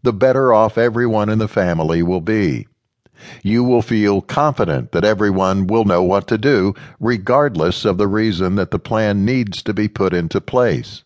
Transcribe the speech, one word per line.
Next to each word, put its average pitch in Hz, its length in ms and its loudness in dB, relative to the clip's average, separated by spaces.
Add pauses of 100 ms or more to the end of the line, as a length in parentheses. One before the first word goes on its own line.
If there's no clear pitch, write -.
the 123 100 2
better 127 400 2
off 110 240 2
everyone 113 500 0
in 107 120 0
the 107 100 -2
family 82 520 0
will 87 200 0
be. 82 440 -2 (760)
You 110 200 2
will 123 180 2
feel 104 400 0
confident 101 720 -2
that 87 140 0
everyone 98 640 0
will 110 180 0
know 90 180 2
what 92 240 0
to 113 100 0
do, 107 360 0 (260)
regardless 113 840 0
of 95 120 0
the 101 120 0
reason 98 460 0
that 98 160 -2
the 104 60 -4
plan 104 460 -2
needs 117 400 -2
to 110 100 -4
be 107 140 0
put 95 260 -2
into 87 280 -2
place. 117 640 -2